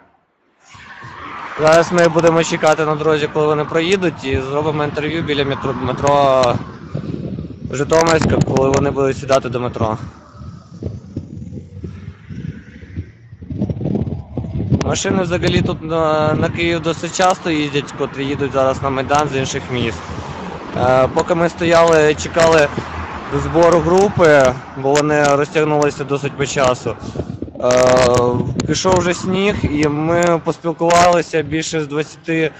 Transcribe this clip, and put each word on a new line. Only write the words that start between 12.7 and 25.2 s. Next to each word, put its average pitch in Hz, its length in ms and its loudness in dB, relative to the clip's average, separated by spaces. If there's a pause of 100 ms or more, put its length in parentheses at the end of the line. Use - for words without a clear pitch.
Машини 190 380 0
взагалі 175 400 0
тут 175 200 -4
на, 156 520 0
на 165 140 0
Київ 170 320 -2
досить 160 360 -4
часто 185 340 2
їздять, 147 480 -2
котрі 139 260 -4
їдуть 135 280 -4
зараз 135 300 2
на 139 80 -2
Майдан 139 380 0
з 135 80 -4
інших 131 260 -4 (100)
міст. 117 260 -4 (800)
Е, 127 380 4
поки 160 200 0
ми 170 140 2
стояли, 165 680 4
чекали 160 540 4 (760)
збору 165 340 4
групи, 160 760 4 (220)
бо 135 180 0
вони 147 300 2